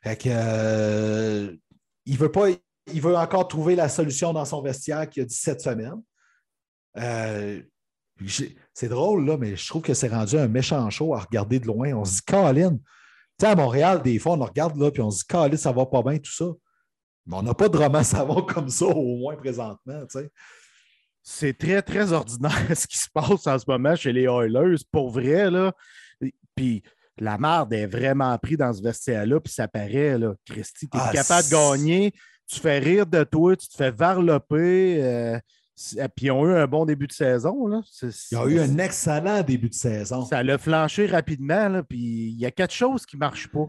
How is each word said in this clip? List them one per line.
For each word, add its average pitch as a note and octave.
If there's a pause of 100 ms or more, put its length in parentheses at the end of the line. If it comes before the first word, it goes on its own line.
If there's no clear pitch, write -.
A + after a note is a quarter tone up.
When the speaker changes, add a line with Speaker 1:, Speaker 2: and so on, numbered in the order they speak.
Speaker 1:
Fait A2
que, -
euh, G#2+ (500)
il C3+
veut D3+
pas, G3 (440)
il D#3+
veut E3+
encore F3+
trouver D#3+
la E3
solution D#3+
dans D#3
son D3
vestiaire D3
qu'il C#3+
a B2
dit A2+
cette -
semaine. B2 (960)
Euh, A2 (640)
j'ai, G2 (180)
c'est B2
drôle, D#3
là, D#3
mais G#2
je -
trouve E3
que D3
c'est B2+
rendu A2
un C#3
méchant B2+
show D3+
à A2
regarder A2
de A#2
loin. A#2
On G#2
se F#2
dit, -
Colin, F3+
tu C3 (640)
sais, G3+
à G#3+
Montréal, D3
des B2
fois, E3
on C#3+
regarde, D3
là, C#3+
puis C3+
on G#2+
se G2
dit, -
Colin, D#3
ça D3
va B2+
pas A#2+
bien, C#3
tout -
ça. E3 (800)
Mais F2
on F#2+
n'a A#2
pas G#3
de E3
roman D3
<laughs> -
savon D3
comme D#3
ça, E3
au C3+
moins C#3
présentement, B2+
tu -
sais. D3+ (920)
Speaker 2:
C'est C#3
très, F#3+
très G3
ordinaire C3+
<laughs> E3
ce -
qui -
se -
passe D#3
en C3+
ce A#2+
moment C3+
chez C#3
les B2+
Oilers. B2 (160)
Pour C3
vrai, C#3+
là. F#3 (840)
Puis A#2+ (340)
la G#2+
marde D3+
est G#2+
vraiment B2+
prise C3+
dans B2+
ce F#2+
vestiaire-là, A#2
puis -
ça A2
paraît, B2
là. A2 (100)
Christy, -
t'es -
Speaker 1:
Ah, B2
Speaker 2:
capable F3
de -
Speaker 1:
c'est C#3+
Speaker 2:
gagner, D#3 (340)
tu -
fais D3
rire F3+
de D#3+
toi, E3+
tu -
te -
fais C3
varloper, E3+
euh, A#2+ (380)
c'est, C3
puis -
ils C#3
ont C3+
eu F#3
un D#3
bon D3+
début C#3+
de -
saison, D#3
là. G#3+
C'est, - (220)
Speaker 1:
Ils A#2
ont B2
eu D#3
Speaker 2:
c'est E3
Speaker 1:
un C#3
excellent F#3
début A#2+
de A2+
saison. A#2
Speaker 2:
Ça B2+
l'a C3+
flanché D#3+
rapidement, D#3+
là, F#3+
puis B2
il A#2
y B2
a B2
quelque F3+
chose B3+
qui -
marche C#3
pas. D3+